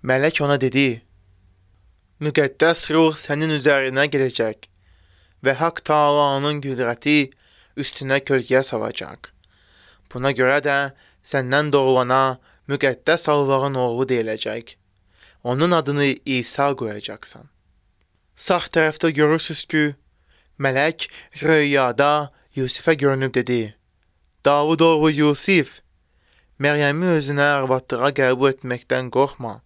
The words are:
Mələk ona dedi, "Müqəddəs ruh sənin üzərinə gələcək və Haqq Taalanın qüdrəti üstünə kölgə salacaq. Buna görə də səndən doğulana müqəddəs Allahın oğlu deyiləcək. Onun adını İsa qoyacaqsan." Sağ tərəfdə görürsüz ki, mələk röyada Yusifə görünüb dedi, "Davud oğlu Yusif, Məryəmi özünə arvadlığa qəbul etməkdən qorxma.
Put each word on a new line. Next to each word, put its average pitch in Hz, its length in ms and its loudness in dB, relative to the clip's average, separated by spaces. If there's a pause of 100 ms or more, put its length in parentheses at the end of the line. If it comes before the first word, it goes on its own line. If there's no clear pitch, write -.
Mələk 135 380 0
ona 143 180 2
dedi, 131 420 0 (1160)
"Müqəddəs 151 600 0 (100)
ruh 160 240 4
sənin 156 440 -4
üzərinə 135 480 2
gələcək 127 640 -2 (720)
və 135 120 2
Haqq 165 300 -4
Taalanın 147 800 0
qüdrəti 135 680 0 (460)
üstünə 139 440 -4
kölgə 131 420 0
salacaq. - 680 -8 (800)
Buna 131 200 -2
görə 127 320 2
də 143 160 0 (480)
səndən 139 460 0
doğulana 131 680 2 (280)
müqəddəs 139 640 0
Allahın 139 440 0
oğlu 127 320 -2
deyiləcək. 113 680 -4 (680)
Onun 135 280 0
adını 143 360 0 (180)
İsa 139 500 -2
qoyacaqsan." 104 720 -12 (920)
Sağ - 360 -2
tərəfdə 160 360 0
görürsüz 151 560 0
ki, 151 280 -2 (680)
mələk 139 460 -2 (340)
röyada 143 880 2 (260)
Yusifə 135 380 -2
görünüb 135 400 0
dedi, 120 400 -2 (680)
"Davud 147 360 2
oğlu 160 300 4
Yusif, 147 680 0 (800)
Məryəmi 147 560 0
özünə 143 320 0 (100)
arvadlığa 131 600 -2
qəbul 131 340 2
etməkdən 127 580 -6
qorxma. 123 440 -2 (120)